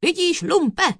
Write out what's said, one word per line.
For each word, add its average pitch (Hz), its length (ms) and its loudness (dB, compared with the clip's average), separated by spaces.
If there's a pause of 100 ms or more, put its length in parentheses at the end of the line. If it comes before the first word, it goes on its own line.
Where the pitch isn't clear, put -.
Vidíš, 349 400 0
lumpe 320 420 -2 (160)